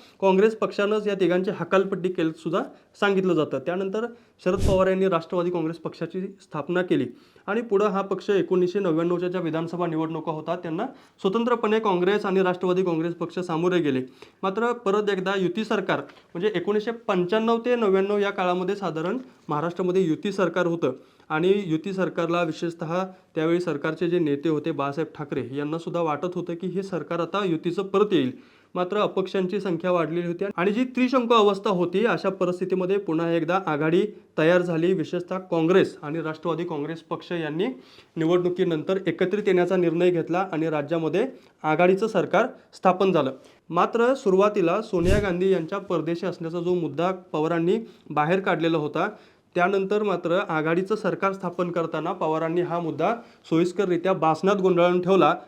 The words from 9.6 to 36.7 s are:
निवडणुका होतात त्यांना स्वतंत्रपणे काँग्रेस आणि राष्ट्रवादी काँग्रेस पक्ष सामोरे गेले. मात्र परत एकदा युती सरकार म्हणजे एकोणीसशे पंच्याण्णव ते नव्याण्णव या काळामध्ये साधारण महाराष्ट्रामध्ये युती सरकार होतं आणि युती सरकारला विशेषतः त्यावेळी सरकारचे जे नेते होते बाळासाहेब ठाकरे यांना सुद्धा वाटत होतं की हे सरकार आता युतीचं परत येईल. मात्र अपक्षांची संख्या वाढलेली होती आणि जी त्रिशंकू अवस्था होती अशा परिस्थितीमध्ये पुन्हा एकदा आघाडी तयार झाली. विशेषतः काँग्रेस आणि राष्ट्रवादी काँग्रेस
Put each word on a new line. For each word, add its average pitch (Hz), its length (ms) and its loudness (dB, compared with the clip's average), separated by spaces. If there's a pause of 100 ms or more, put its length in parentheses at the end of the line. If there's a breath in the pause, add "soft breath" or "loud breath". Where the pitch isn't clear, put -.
निवडणुका 160 460 -4
होतात 156 260 -6
त्यांना 175 280 -6 (360 loud breath)
स्वतंत्रपणे 226 580 2
काँग्रेस 202 460 2
आणि 190 160 2
राष्ट्रवादी 185 420 0
काँग्रेस 170 300 -2
पक्ष 170 260 -8
सामोरे 175 400 0
गेले. 135 220 0 (400 loud breath)
मात्र 214 320 0
परत 208 360 0
एकदा 190 260 0
युती 185 280 0
सरकार 190 360 0 (340 loud breath)
म्हणजे 180 200 0
एकोणीसशे 208 360 -2 (120)
पंच्याण्णव 220 640 2
ते 247 120 2
नव्याण्णव 202 420 2
या 202 120 0
काळामध्ये 185 460 0
साधारण 180 420 -4 (300 loud breath)
महाराष्ट्रामध्ये 175 540 0
युती 160 300 0
सरकार 180 340 0
होतं 165 260 0 (380 loud breath)
आणि 165 220 2 (140)
युती 160 260 -2
सरकारला 175 500 -2
विशेषतः 165 600 -4 (300 loud breath)
त्यावेळी 165 260 2
सरकारचे 160 480 -2
जे 175 100 2
नेते 147 300 0
होते 156 220 0
बाळासाहेब 139 440 -2
ठाकरे 147 360 -6
यांना 147 280 -4
सुद्धा 170 240 -4
वाटत 165 320 -2
होतं 175 200 -6
की 170 120 -8
हे 185 160 -4
सरकार 170 380 -6
आता 170 240 -2
युतीचं 175 400 -2
परत 196 280 2
येईल. 135 180 2 (440 loud breath)
मात्र 180 240 -2
अपक्षांची 190 600 -2
संख्या 180 320 -2
वाढलेली 170 340 0
होती 175 200 -4
आणि 190 260 0
जी 240 140 0
त्रिशंकू 247 480 2
अवस्था 202 360 4
होती 180 360 2
अशा 190 240 0
परिस्थितीमध्ये 185 680 0
पुन्हा 170 340 -2
एकदा 170 340 2
आघाडी 160 360 2 (360 loud breath)
तयार 170 240 6
झाली. 175 300 0
विशेषतः 175 480 -4
काँग्रेस 170 640 2
आणि 151 200 -6
राष्ट्रवादी 156 420 -4
काँग्रेस 160 380 -6